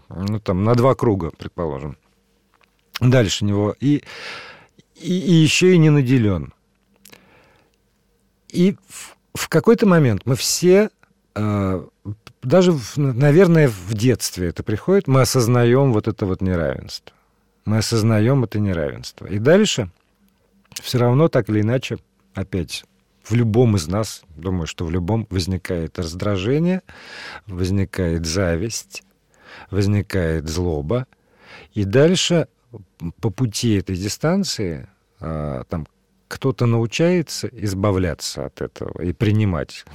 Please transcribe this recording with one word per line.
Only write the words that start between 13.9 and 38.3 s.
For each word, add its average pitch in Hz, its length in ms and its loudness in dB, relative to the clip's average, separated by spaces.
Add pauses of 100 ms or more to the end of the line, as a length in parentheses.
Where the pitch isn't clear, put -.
детстве 101 540 0
это 82 120 -8
приходит, 180 460 -2
мы 135 140 4
осознаём 123 720 2
вот 107 160 0
это 107 200 -4
вот 92 140 -4
неравенство. 85 720 -4 (500)
Мы 107 140 0
осознаём 113 640 2
это 107 160 -6
неравенство. 76 640 -6
И 98 140 -6
дальше 147 500 2 (920)
всё - 180 -2
равно 127 300 4
так 120 200 -2
или 107 120 2
иначе, 117 360 -4 (380)
опять, 90 500 -8 (380)
в 107 100 -8
любом 117 420 4
из 78 120 -2
нас, 104 340 -4 (140)
думаю, 85 320 -4
что - 180 -8
в 80 60 -6
любом, 92 400 -2
возникает 90 680 -6
раздражение, 104 840 -2 (640)
возникает 90 800 -2
зависть, 87 720 -4 (720)
возникает 95 760 -2
злоба. 85 600 -4 (640)
И 104 120 -2
дальше 156 640 2 (720)
по 113 120 -2
пути 113 440 -2
этой 95 200 -2
дистанции, 101 920 -4 (320)
а, 76 500 -6
там, 78 180 -6 (400)
кто-то - 380 -2
научается 117 840 0
избавляться 95 960 -2